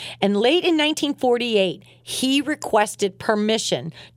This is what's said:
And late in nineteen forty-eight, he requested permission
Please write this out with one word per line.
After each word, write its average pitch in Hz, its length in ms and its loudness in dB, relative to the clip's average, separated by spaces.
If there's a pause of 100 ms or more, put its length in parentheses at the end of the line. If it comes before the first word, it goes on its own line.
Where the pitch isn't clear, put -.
(200)
And 202 160 2
late 269 260 4
in 330 140 2
nineteen 302 360 0
forty-eight, 233 720 0 (180)
he 269 400 -2
requested 214 800 -2
permission 208 760 -2 (240)